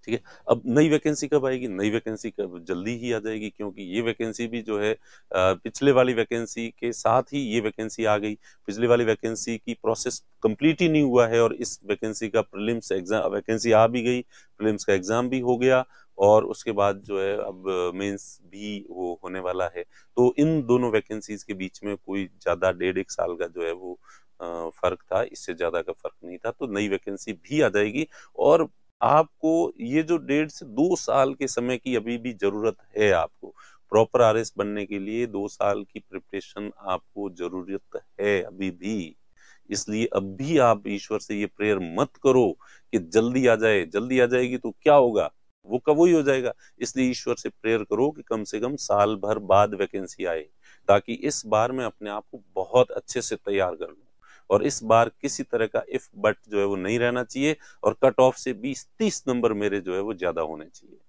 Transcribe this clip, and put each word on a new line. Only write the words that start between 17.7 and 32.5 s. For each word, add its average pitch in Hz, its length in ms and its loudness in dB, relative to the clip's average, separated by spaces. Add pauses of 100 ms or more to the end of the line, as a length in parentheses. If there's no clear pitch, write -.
मेंस 98 460 -8
भी 101 480 -12
वो 90 340 -8
होने 92 160 -10
वाला 90 280 -4
है। 87 160 -10 (320)
तो 123 220 4
इन 151 260 2
दोनों 123 280 2
वैकेंसीज 107 520 -4
के 107 100 -10
बीच 92 300 -12
में 104 140 -8
कोई 98 280 -6
ज्यादा 87 460 -2
डेढ़ 92 260 -4
एक 95 140 -6
साल 87 240 -4
का 87 120 -6
जो 85 160 -8
है 82 100 -4
वो, 90 260 -12 (420)
अ, 85 280 -8
फर्क 90 320 -2
था, 95 220 -2
इससे - 300 -10
ज्यादा 85 280 -2
का 82 120 -8
फर्क - 300 -12
नहीं 87 140 -14
था। 113 140 -8
तो - 160 -8
नई 104 220 -4
वैकेंसी 98 440 -6
भी 151 280 -4
आ 120 80 4
जाएगी 107 380 -2 (280)
और 160 340 4 (320)
आपको 160 800 2
ये 131 240 0
जो 160 140 0
डेढ़ 143 320 0
से - 160 -18
दो 143 300 2
साल 135 380 2
के 135 140 -6
समय 123 300 -4
की 127 180 -4
अभी 117 220 -2
भी 120 160 -8
जरूरत 101 420 0 (220)